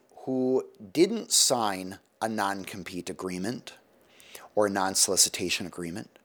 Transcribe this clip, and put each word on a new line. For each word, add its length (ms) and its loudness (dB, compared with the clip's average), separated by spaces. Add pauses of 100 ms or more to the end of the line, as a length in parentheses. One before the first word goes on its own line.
(260)
who 400 2 (280)
didn't 380 2
sign 680 2 (240)
a 40 0
non-compete 840 -4
agreement 640 -6 (800)
or 100 4
a 60 0
non-solicitation 960 0
agreement, 580 -10